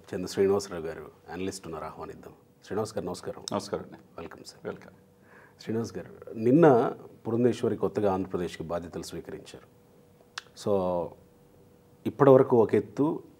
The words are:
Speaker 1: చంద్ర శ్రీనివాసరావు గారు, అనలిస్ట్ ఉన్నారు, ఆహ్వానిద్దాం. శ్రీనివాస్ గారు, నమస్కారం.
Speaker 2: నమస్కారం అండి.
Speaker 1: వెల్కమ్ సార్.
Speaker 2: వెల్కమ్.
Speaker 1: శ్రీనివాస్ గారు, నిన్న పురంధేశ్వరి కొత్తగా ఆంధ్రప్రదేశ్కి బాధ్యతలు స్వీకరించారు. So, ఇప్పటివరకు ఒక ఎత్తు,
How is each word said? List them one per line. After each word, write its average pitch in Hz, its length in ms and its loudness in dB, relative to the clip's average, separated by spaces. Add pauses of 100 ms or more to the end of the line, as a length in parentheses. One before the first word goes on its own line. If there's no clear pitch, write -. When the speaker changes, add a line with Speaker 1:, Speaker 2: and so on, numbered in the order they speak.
(140)
Speaker 1:
చంద్ర 92 140 -6
శ్రీనివాసరావు 98 540 0
గారు, - 500 -14
అనలిస్ట్ 95 340 -8
ఉన్నారు, 78 180 -10
ఆహ్వానిద్దాం. - 480 -14 (340)
శ్రీనివాస్ - 320 -6
గారు, - 80 -6
నమస్కారం. - 360 -10 (100)
Speaker 2:
నమస్కారం 98 320 -4
అండి. - 140 -20 (200)
Speaker 1:
వెల్కమ్ - 280 -14
సార్. - 200 -18
Speaker 2:
వెల్కమ్. - 260 -12 (720)
Speaker 1:
శ్రీనివాస్ 113 340 -6
గారు, - 420 -14
నిన్న 127 540 6 (360)
పురంధేశ్వరి 113 480 0
కొత్తగా 98 360 -2
ఆంధ్రప్రదేశ్కి 90 500 -6
బాధ్యతలు 85 400 -8
స్వీకరించారు. - 640 -16 (1000)
So, 90 380 0 (1000)
ఇప్పటివరకు 131 560 8
ఒక 104 120 2
ఎత్తు, 139 480 0 (180)